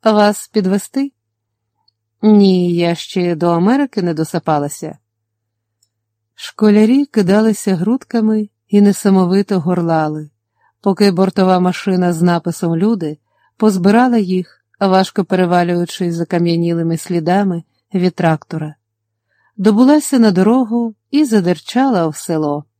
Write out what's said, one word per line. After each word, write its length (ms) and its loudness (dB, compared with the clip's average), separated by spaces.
Вас 440 0
підвезти?" 640 -4
"Ні, 520 4
я 200 0
ще 400 -4
до 140 -2
Америки 540 0
не 120 -4
досапалася". 840 -6
Школярі 720 2
кидалися 720 0
грудками 720 -2
і 120 4
несамовито 800 2
горлали, 680 -2
поки 300 0
бортова 500 0
машина 520 -2
з 100 -2
написом 540 -2
"Люди" 420 -2
позбирала 600 2
їх, 460 -4
важко 440 0
перевалюючись 920 -2
закам'янілими 840 -2
слідами 680 -2
від 200 0
трактора. 600 -4
Добулася 640 2
на 120 4
дорогу 640 0
і 140 2
задерчала 840 0
в 80 -8
село. 480 -4